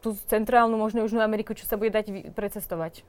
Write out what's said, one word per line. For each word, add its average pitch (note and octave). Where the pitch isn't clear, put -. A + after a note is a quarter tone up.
tú G#3+
centrálnu, A3+
možno A3
Južnú A3
Ameriku, G#3+
čo -
sa A3
bude G#3+
dať G#3+
vy-, G3
precestovať. F#3